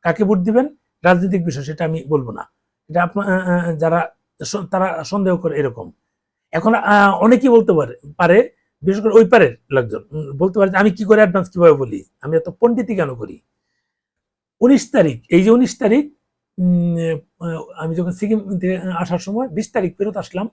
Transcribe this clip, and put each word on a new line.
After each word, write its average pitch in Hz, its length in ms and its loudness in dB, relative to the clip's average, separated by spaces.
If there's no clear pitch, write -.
কাকে 170 220 -2
ভোট 196 140 0
দিবেন 226 380 0
রাজনৈতিক 180 420 0
বিষয়, 143 180 -6
সেটা 156 220 -8
আমি 160 240 -6
বলবো 135 220 -2
না, - 200 -16
এটা 170 140 -2
আপনা-, 196 240 -4
আ, 185 120 0
আ, 175 340 -2
যারা 165 420 -2
স-, 202 280 -8
তারা 185 320 -4
সন্দেহ 185 340 -2
করে 160 220 -6
এরকম। 123 320 -6
এখন, 202 240 0
আ, 202 360 4
অনেকেই 220 380 2
বলতে 226 240 4
পারে, 139 220 -2
পারে, 180 320 4
বিশেষ 196 220 -2
করে 214 100 0
ওই 220 140 8
পারের 180 300 4
লোকজন, 123 400 -2
উম, 143 260 -10
বলতে 185 220 -2
পারে 190 120 2
যে, 196 60 -2
"আমি 202 140 4
কি 214 120 -8
করে 208 140 4
অ্যাডভান্স 190 320 2
কিভাবে 170 240 6
বলি, 127 300 -4
আমি 156 160 -2
এত 165 120 -4
পণ্ডিতি 233 460 -2
কেন 147 200 -4
করি?" - 240 -14
উনিশ 254 300 4
তারিখ, 160 380 0
এই 175 140 4
যে 214 80 4
উনিশ 240 280 2
তারিখ, 254 340 0
উম, 175 380 0
আ, 175 60 -12
আমি 160 200 -6
যখন 180 160 -4
সিকিম 202 480 -4
থেকে 185 180 -4
আসার 180 420 -6
সময় 220 280 -6
বিশ 196 240 -8
তারিখ 190 260 -4
ফেরত 208 200 -4
আসলাম 196 360 -8